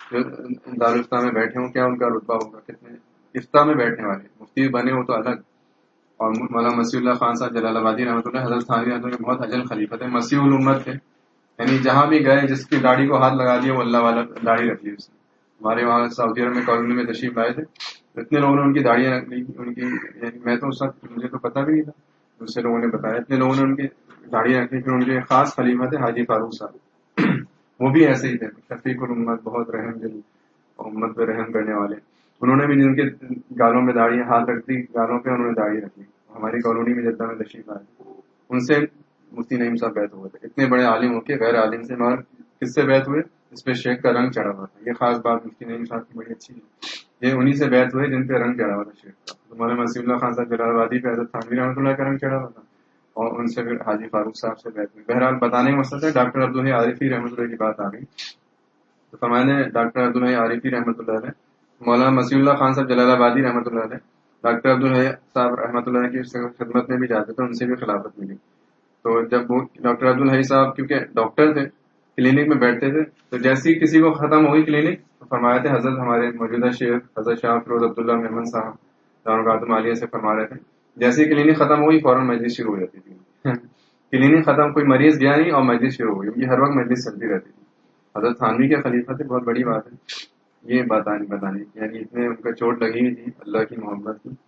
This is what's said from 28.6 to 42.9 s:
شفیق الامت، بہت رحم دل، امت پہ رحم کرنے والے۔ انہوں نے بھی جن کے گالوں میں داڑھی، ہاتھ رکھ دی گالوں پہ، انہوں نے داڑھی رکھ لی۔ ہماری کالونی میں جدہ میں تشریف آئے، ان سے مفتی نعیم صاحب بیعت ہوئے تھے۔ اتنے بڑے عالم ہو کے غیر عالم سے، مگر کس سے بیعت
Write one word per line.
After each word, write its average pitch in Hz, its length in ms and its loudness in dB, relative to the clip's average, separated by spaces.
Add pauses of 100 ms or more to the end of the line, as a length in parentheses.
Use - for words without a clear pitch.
شفیق 127 340 -6
الامت، 117 400 -4
بہت 117 280 -6
رحم 113 220 -8
دل، 113 280 -10 (580)
امت 110 380 -6
پہ 117 80 0
رحم 110 280 -4
کرنے 107 220 -2
والے۔ 104 400 -6 (260)
انہوں 127 160 4
نے 143 100 2
بھی 139 160 4
جن 135 120 4
کے 143 80 2 (560)
گالوں 120 240 4
میں 123 120 2
داڑھی، 117 260 2
ہاتھ 120 300 2
رکھ 117 180 -4
دی 127 140 -4
گالوں 120 360 -2
پہ، 127 120 -4
انہوں 123 160 0
نے 117 60 -2
داڑھی 107 280 -2
رکھ 101 180 -16
لی۔ - 60 -20 (300)
ہماری 110 260 -6
کالونی 117 340 0
میں 120 80 -2
جدہ 113 220 -2
میں 113 200 -8
تشریف - 240 -18
آئے، - 440 -18 (360)
ان 127 120 -2
سے 135 140 2 (580)
مفتی 120 240 -8
نعیم 120 200 -2
صاحب 113 180 -4
بیعت 104 200 -4
ہوئے 95 140 -16
تھے۔ - 180 -20
اتنے 135 200 -2
بڑے 123 180 2
عالم 120 300 2
ہو 113 60 -4
کے - 140 -6
غیر 113 240 0
عالم 110 240 0
سے، 127 140 -10
مگر 120 200 0 (440)
کس 123 140 -6
سے 151 80 2
بیعت 135 260 2